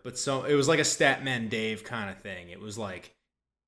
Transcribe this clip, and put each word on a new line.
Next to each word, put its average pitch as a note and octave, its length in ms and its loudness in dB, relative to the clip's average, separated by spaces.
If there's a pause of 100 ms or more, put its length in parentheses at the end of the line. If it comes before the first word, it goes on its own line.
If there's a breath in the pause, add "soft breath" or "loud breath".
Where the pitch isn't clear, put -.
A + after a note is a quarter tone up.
but A#2+ 140 -10
so, C3+ 260 0
it D3 120 4
was C#3 120 6
like D#3+ 120 6
a D3+ 40 6
Statman C3 680 2
Dave A2 340 -2
kind G#2+ 260 -6
of F#2 100 -10
thing. F2+ 300 -12
It F2+ 100 -16
was G#2 180 -10
like, F#2+ 360 -8 (540)